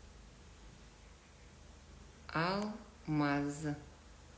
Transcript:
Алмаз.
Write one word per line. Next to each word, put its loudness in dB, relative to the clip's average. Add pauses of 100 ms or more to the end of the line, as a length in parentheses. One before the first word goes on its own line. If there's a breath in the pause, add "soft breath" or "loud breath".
(2250)
Алмаз. 4 (720)